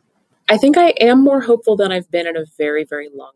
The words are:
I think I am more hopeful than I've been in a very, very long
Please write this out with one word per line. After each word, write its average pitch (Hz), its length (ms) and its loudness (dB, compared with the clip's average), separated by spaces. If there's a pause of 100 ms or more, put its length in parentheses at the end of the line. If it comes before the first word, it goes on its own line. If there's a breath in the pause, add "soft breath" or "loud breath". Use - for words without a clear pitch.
(480)
I 214 80 4
think 277 200 2
I 349 120 4 (120)
am 247 220 4
more 277 180 2
hopeful 233 360 0
than 196 160 -2
I've 180 180 -8
been 175 160 -4
in 165 100 -8
a 160 100 -8 (120)
very, 151 240 -4
very 147 320 -12
long 135 220 -20